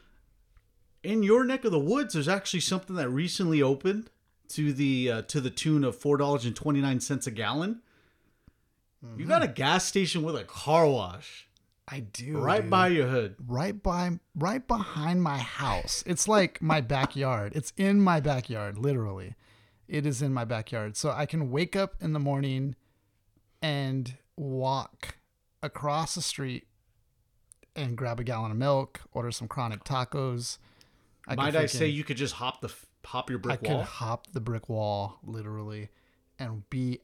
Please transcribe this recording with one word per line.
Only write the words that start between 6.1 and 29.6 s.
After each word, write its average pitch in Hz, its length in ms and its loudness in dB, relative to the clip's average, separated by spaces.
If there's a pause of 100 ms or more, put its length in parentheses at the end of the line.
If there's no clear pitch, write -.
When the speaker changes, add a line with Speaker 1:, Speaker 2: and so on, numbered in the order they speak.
Speaker 1:
dollars 143 260 2
and 113 100 -2
twenty-nine 139 460 0
cents - 260 -4
a 127 40 -4
gallon. 135 500 -4 (1400)
You 139 80 -6
got 330 180 4
a 247 40 2
Speaker 2:
Mm-hmm. 120 80 -6
Speaker 1:
gas 151 320 2
station 180 360 0
with 156 140 -2
a 104 80 -6
car 160 420 4
wash. 92 580 -2 (440)
Speaker 2:
I 139 120 -10
do, 123 380 -6
Speaker 1:
Right 170 240 2
Speaker 2:
dude. 175 80 -4
Speaker 1:
by 185 180 6
your 156 180 4
hood. 127 300 0 (100)
Speaker 2:
Right 170 340 -4
by, 175 380 -2 (160)
right 196 320 -2
behind 180 560 4
my 143 160 4
house. 113 680 0
It's 175 220 2
like 208 340 4
my 156 200 4
backyard. 131 760 0
It's 151 220 -4
in 196 240 6
my 180 180 8
backyard, 120 580 0
literally. 107 600 -2 (500)
It 147 180 -4
is 135 160 -2
in 139 140 0
my 120 100 -2
backyard. 110 520 -4
So 147 160 0
I 147 140 -2
can 156 260 -2
wake 170 240 0
up 196 240 0
in 160 120 -2
the 151 60 0
morning 139 560 0 (880)
and 135 540 -2 (200)
walk 131 840 -6 (440)
across 151 540 -4
the 165 60 -6
street 131 440 -6 (1120)
and 123 200 -4
grab 117 220 -4
a 117 60 -6
gallon 113 260 -4
of 107 60 -4
milk, 135 460 0 (100)
order 120 180 -4
some 113 160 -8
chronic 113 380 -6